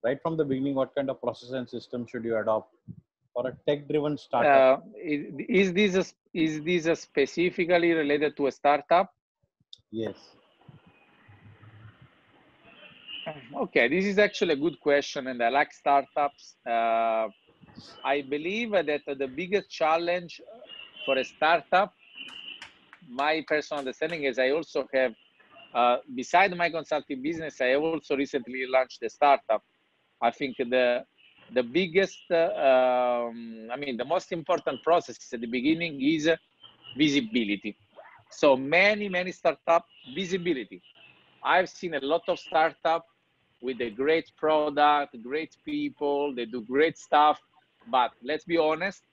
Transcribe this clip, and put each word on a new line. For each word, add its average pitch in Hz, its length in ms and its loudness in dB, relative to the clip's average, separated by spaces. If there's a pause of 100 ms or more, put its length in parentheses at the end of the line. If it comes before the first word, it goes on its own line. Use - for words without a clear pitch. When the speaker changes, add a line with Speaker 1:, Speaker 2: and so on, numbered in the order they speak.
Speaker 1:
Right 131 180 -2
from 165 160 -4
the 156 80 2
beginning, 135 300 -2
what 131 220 -2
kind 147 120 -2
of 131 120 -8
process 120 300 -8
and 127 180 -8
system 120 380 -10
should 117 180 -10
you 117 140 -2
adopt 110 360 -2 (600)
for 123 140 -4
a 123 40 -6 (160)
tech-driven 147 500 -2
startup? 135 600 4
Speaker 2:
Uh, - 40 -12 (180)
is, 151 260 -6 (340)
is 190 120 2
this 190 220 2
a 190 60 2
s-, - 140 -6 (180)
is 156 300 -2
this 165 240 -2
a 165 100 2
specifically 170 960 0
related 147 460 0
to 143 80 0
a 127 60 0
startup? 160 600 2 (760)
Speaker 1:
Yes. 110 260 -8 (3500)
Speaker 2:
Okay, 147 320 2
this 175 180 0
is 202 140 0
actually 202 360 2
a - 20 0
good 147 240 -4
question, 143 480 0
and 123 120 -6
I 117 100 4
like 139 220 0
startups. 143 840 -2 (100)
Uh, 113 600 0 (760)
I 139 240 0
believe 190 440 -4
that 151 340 0
the 139 220 -6
biggest 180 420 -4
challenge 170 680 -2 (640)
for 135 140 2
a 127 60 0
startup, 170 680 0 (1120)
my 143 380 0
personal 151 340 -2
understanding 151 440 -6
is 131 160 0
I 131 100 4
also 147 420 -2
have, 131 220 2 (580)
uh, 123 260 4 (180)
beside 175 400 2
my 175 120 0
consulting 147 540 -6
business, 160 380 -6
I 127 60 2
have 135 160 2
also 156 340 -2
recently 131 500 -4
launched 127 380 0
a 110 60 -4
startup. 135 520 2 (580)
I 117 120 2
think 135 260 -8
the, 123 460 0 (500)
the 127 80 2
biggest, 175 560 0 (120)
uh, 127 960 2
um, 113 440 -14
I 127 40 -8
mean, 139 200 -6
the 123 80 -4
most 170 280 -4
important 160 500 -4
process 160 500 0
at 117 80 -8
the 120 60 -6
beginning 143 560 -2
is 156 260 2 (680)
visibility. 113 800 0 (540)
So 139 260 4
many, 196 520 2
many 180 220 -4
startup 165 560 0 (280)
visibility. 165 680 -4 (640)
I've 170 240 4
seen 170 260 -10
a 139 60 -4
lot 147 280 -2
of 170 100 -2
startup 165 680 -2 (560)
with 123 180 -6
a 117 100 -4
great 147 460 0
product, 147 840 2
great 147 420 -8
people, 147 720 -4
they 120 120 -6
do 120 160 -8
great 143 360 0
stuff, 151 420 4 (500)
but 123 200 2 (120)
let's 147 220 -6
be 165 140 0
honest 160 440 0 (100)